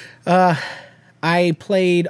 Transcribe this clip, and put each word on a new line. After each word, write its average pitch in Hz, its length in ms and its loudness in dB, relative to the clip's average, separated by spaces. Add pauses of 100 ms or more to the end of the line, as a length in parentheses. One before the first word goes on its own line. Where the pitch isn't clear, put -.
(260)
Uh, 180 300 4 (640)
I 170 380 0
played 180 500 0